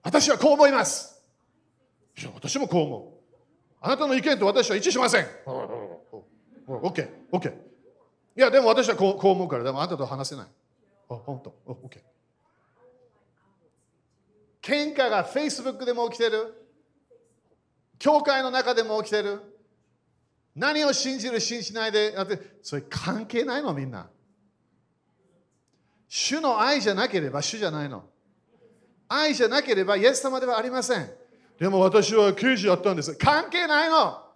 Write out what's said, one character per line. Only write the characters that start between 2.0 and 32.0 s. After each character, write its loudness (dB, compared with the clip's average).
「い -16
や、 -12
私 -6
も -2
こ 2
う 4
思 -8
う。」 -20
「あ -4
な 2
た -2
の 2
意 2
見 2
と 2
私 2
は 0
一 0
致 2
し -2
ま 2
せ 2
ん。」 -6
「オ -12
ッ -2
ケ -4
ー、 -8
オ -2
ッ 0
ケ -6
ー。」 -8
「い 2
や、 6
で 6
も 4
私 4
は 0
こ 2
う、 -12
こ 4
う 6
思 0
う -10
か -4
ら、 -4
で -2
も -4
あ 0
な -10
た -6
と -4
話 -10
せ -12
な -16
い。」 -20
「あ、 -12
本 -14
当。 -20
オ -16
ッ -20
ケ -20
ー。」 -8
喧 -12
嘩 2
が 0
Facebook -6
で -2
も -2
起 -12
き -16
て 2
る。 -4
教 4
会 0
の -4
中 0
で 0
も -4
起 -10
き -14
て -2
る。 -6
何 0
を 2
信 -4
じ -6
る、 -2
信 -6
じ -12
な -4
い -4
で、 2
だ -6
っ -4
て、 -6
そ -10
れ -6
関 -6
係 -2
な -4
い -4
の、 -4
み -6
ん -10
な。 -14
主 -4
の 0
愛 2
じ 0
ゃ 0
な 0
け -2
れ -4
ば -4
主 -6
じ -4
ゃ -2
な -6
い -8
の。 -14
愛 0
じ 2
ゃ 4
な 2
け 0
れ 0
ば 2
イ 2
エ 6
ス -4
様 -4
で -4
は 0
あ 0
り -4
ま -4
せ -2
ん。 -8
「で 0
も 2
私 6